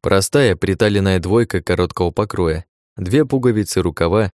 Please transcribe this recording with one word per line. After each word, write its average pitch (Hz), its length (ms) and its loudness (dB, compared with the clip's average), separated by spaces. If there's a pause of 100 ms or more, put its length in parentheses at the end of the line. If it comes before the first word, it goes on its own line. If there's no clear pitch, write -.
Простая 98 520 2
приталенная 98 640 2
двойка 95 440 0
короткого 90 480 -2
покроя, 87 560 -4 (320)
две 107 260 0
пуговицы 120 560 0
рукава 87 560 0